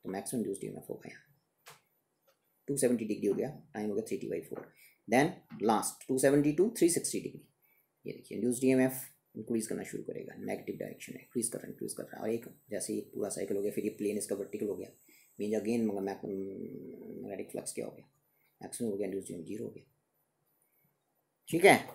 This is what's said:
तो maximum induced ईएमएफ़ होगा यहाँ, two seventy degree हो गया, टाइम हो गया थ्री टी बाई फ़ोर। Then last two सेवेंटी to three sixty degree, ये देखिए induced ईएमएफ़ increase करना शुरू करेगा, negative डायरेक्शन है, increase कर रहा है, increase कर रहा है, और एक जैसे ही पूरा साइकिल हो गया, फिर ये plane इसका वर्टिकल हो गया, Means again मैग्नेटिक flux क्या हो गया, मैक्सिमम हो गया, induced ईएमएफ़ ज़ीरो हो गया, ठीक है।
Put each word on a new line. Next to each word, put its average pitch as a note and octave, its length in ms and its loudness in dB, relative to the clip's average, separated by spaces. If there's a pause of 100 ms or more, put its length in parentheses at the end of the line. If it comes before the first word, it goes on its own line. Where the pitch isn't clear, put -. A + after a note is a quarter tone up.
तो F#2 80 -6
maximum G#2 300 -2
induced F#2+ 220 -4
ईएमएफ़ - 240 -10
होगा - 220 -10
यहाँ, - 140 -20 (1400)
two C#3 80 0
seventy A#2+ 280 4
degree G#2 220 0
हो F#2+ 80 6
गया, A2 140 0 (260)
टाइम G#2+ 140 -2
हो G2+ 60 -2
गया G#2+ 140 0
थ्री G2 100 -2
टी - 100 -8
बाई - 120 -2
फ़ोर। - 260 -12 (420)
Then C3+ 220 6 (400)
last - 380 0
two C3 100 2
सेवेंटी C#3+ 380 6
to F#3+ 120 6 (100)
three E4+ 100 8
sixty - 320 2
degree, - 260 -12 (580)
ये - 80 -6
देखिए - 280 -10
induced B2 240 0
ईएमएफ़ C3 380 4 (360)
increase A2 280 0
करना F#2+ 180 -4
शुरू - 200 -8
करेगा, - 320 -10
negative G2+ 400 -6
डायरेक्शन - 360 -10
है, - 80 -12
increase - 280 -4
कर - 100 -6
रहा - 80 -10
है, - 60 -12
increase - 220 -8
कर - 80 -10
रहा - 140 -12
है, - 60 -10
और A2 80 -2
एक A#2 160 -4 (240)
जैसे G2+ 220 -4
ही G#2 80 -2 (140)
पूरा G2+ 160 -4
साइकिल G2 260 -2
हो G2+ 60 0
गया, G#2 100 0
फिर G#2 120 -2
ये G#2+ 140 0
plane G#2 200 0
इसका G2+ 180 -2
वर्टिकल G2+ 320 -4
हो F#2+ 80 -2
गया, F#2 120 -8 (500)
Means G#2 180 0
again A2+ 340 2
मैग्नेटिक G2 1600 -6
flux - 240 -6
क्या - 120 -4
हो - 60 -10
गया, - 120 -20 (560)
मैक्सिमम A2 300 -2
हो G2 60 0
गया, G2+ 120 -2
induced F#2+ 220 -4
ईएमएफ़ E2+ 160 -8
ज़ीरो G#2+ 180 -6
हो A2 60 -6
गया, - 140 -18 (1600)
ठीक E3+ 160 2
है। C#3+ 140 12 (160)